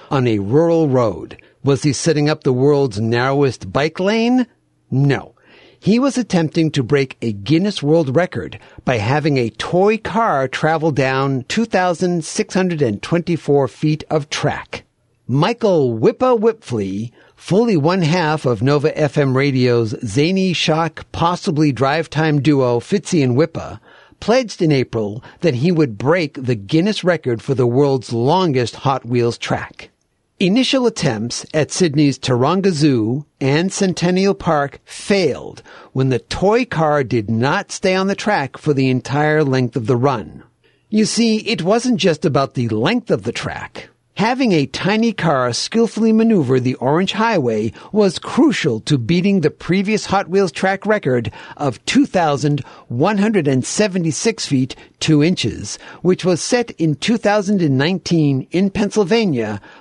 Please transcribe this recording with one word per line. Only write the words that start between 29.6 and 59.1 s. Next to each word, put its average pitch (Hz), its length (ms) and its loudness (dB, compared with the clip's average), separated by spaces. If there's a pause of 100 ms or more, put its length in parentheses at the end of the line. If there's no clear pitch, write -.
Initial 240 460 2
attempts 120 640 -4
at 151 180 0
Sydney's 147 480 2
Taronga 156 520 0
Zoo 135 560 0 (120)
and 151 320 0
Centennial 185 640 0
Park 151 540 -2
failed 147 760 -2 (300)
when 135 160 0
the 123 120 0
toy 220 440 0
car 147 400 0
did 110 240 -2
not 135 420 0
stay 185 240 -2
on 190 120 0
the 196 80 0
track 165 420 -2
for 151 160 -2
the 135 160 2
entire 147 560 0
length 131 320 0
of 113 100 -4
the 123 100 2
run. 120 460 -2 (460)
You 214 160 2
see, 220 360 0
it 208 220 -4
wasn't 226 380 0
just 175 240 0
about 139 300 0
the 120 160 -2
length 156 400 -2
of 113 140 -2
the 110 80 -6
track. - 580 -10 (280)
Having 240 340 2
a 143 140 2
tiny 220 460 0
car 131 400 0
skillfully 226 600 0
maneuver 190 480 2
the 127 160 -2
Orange 160 340 0
Highway 127 600 -2 (180)
was 202 300 0
crucial 170 640 2
to 151 140 0
beating 175 440 2
the 147 100 2
previous 196 560 -2
Hot 190 220 -2
Wheels 190 240 0
track 190 340 -2
record 127 460 0 (240)
of 139 280 -4
two - 220 2
thousand 147 540 0 (260)
one 175 320 0
hundred 196 300 2
and 131 160 2
seventy-six 190 840 -2
feet, 131 300 -2 (240)
two 151 200 2
inches, 107 600 -2 (220)
which 175 220 0
was 175 160 2
set 240 380 -2
in 156 160 0
two 226 220 -2
thousand 202 440 0
and 143 160 2
nineteen 151 760 0
in 190 180 2
Pennsylvania 190 880 0 (200)